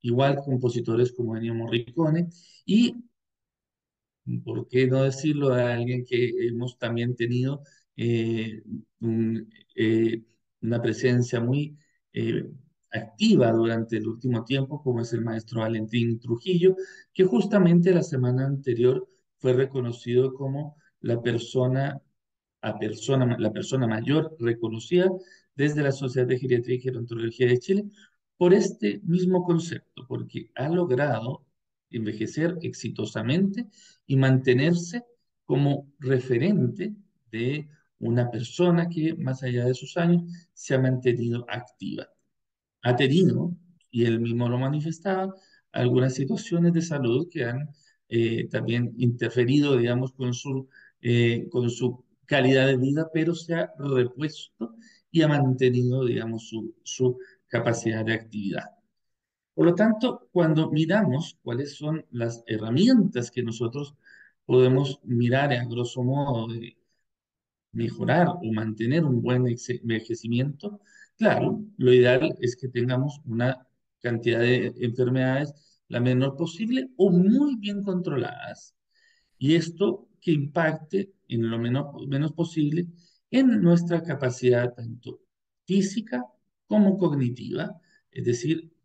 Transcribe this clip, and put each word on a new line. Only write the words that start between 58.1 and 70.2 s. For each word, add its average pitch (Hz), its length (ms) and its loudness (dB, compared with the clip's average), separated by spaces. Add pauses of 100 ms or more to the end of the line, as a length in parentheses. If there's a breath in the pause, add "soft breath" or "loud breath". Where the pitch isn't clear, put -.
actividad. 101 520 -6 (880)
Por 160 120 4
lo 175 80 6
tanto, 220 560 0
cuando 160 400 2
miramos 156 720 0
cuáles 139 320 -6
son 156 380 -6
las 117 340 -6
herramientas 127 840 2
que 123 100 -4
nosotros 120 540 -6 (500 soft breath)
podemos 131 560 4
mirar 127 500 0
a 123 120 -2
grosso 120 400 -6
modo 131 420 -2
de 117 320 -12 (920)
mejorar 147 560 2
o - 240 -4
mantener 113 520 -2
un 127 160 0
buen 123 280 0
ex-, 120 220 -6
envejecimiento, 120 1080 -4 (380 soft breath)